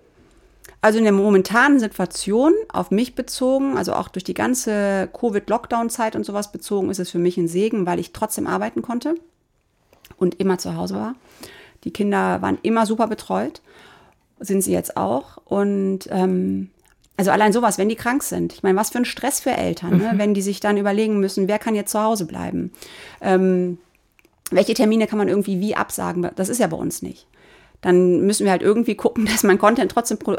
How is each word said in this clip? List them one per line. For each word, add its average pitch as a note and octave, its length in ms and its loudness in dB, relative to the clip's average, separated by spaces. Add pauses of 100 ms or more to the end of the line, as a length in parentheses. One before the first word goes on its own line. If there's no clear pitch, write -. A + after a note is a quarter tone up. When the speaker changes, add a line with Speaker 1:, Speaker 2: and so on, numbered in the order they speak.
(800)
Speaker 1:
Also G#3+ 180 4
in A3+ 60 4
der G#3 80 6
momentanen G#3 680 4
Situation, A3 720 0 (160)
auf F#3 240 -4
mich A#3+ 240 0
bezogen, C4 600 -2
also - 180 -2
auch - 140 -4
durch F#3 160 -8
die F3+ 100 -6
ganze G#3 800 0
covid-Lockdown-Zeit A3+ 1000 -2
und G#3+ 100 -6
sowas G3+ 280 -6
bezogen, G3 360 -4
ist F#3+ 120 -4
es F3+ 100 -6
für F3 80 -4
mich F3 180 2
ein E3+ 120 0
Segen, G3 360 0
weil F3 140 -2
ich E3+ 140 -8
trotzdem - 340 -6
arbeiten G#3 340 -4
konnte B3 360 -4 (1000)
und F3+ 180 0
immer F#3+ 220 0
zu F3 180 -8
Hause F3+ 180 -6
war. A3 200 -6 (680)
Die - 80 -8
Kinder F#3+ 500 0
waren G3 200 -2
immer A3+ 240 2
super A3 220 0
betreut, G#3 520 -6 (800)
sind F#3+ 240 0
sie F#3 100 0
jetzt - 240 -2
auch. A3+ 480 -4
Und, G3 680 0
ähm, F#3 600 0 (460)
also F3 160 2
allein G#3 200 4
sowas, A3+ 260 2
wenn G3 100 2
die A3+ 80 -2
krank B3+ 260 -2
sind. E3+ 300 -4
Ich - 100 -12
meine, F#3+ 160 4
was A3 120 0
für B3 80 -4
ein B3 60 2
Stress - 360 -4
für C4+ 100 -2
Eltern, F3 480 0
ne? A3 140 2
Speaker 2:
Mhm. G3 60 0
Speaker 1:
Wenn G#3 160 2
die G3 80 0
sich G3 180 -4
dann G#3 160 0
überlegen G#3 420 0
müssen, G3 300 0
wer G#3 100 0
kann A3+ 160 -2
jetzt G#3 160 -4
zu G#3+ 100 0
Hause G#3+ 260 0
bleiben? F3+ 460 -6 (480)
Ähm, F#3 580 2 (760)
welche G#3+ 220 4
Termine A3 340 2
kann G#3+ 100 -4
man G3+ 100 2
irgendwie G3 300 0
wie G#3 160 -2
absagen? F3 640 -4
Das F#3+ 120 -2
ist A#3 120 -4
ja F#3+ 80 2
bei D#3+ 80 -4
uns - 260 -6
nicht. - 240 -14 (540)
Dann F3+ 460 4
müssen G#3 180 0
wir G3 60 2
halt F3+ 120 0
irgendwie G#3+ 340 2
gucken, - 300 0
<laughs> G#3+ 60 0
dass A3+ 120 0
mein G3 140 6
Content G#3+ 340 4
trotzdem - 260 -2
pro-, - 200 -2